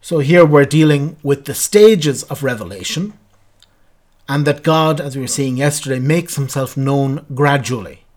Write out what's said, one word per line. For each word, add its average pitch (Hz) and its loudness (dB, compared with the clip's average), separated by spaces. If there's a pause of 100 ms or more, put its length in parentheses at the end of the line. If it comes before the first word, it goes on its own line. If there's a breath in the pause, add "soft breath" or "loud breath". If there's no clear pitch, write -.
So 170 -4
here 165 6
we're 147 4
dealing 151 0
with 143 -2
the 143 -10
stages 196 4
of - -10
revelation, 113 -8 (1120)
and 143 -2
that 147 -2
God, 160 0
as 135 -10
we 135 -6
were 120 -8
seeing 131 -4
yesterday, 135 -2
makes 160 -2
himself 135 -4
known 139 -2 (100)
gradually. 127 -2 (120)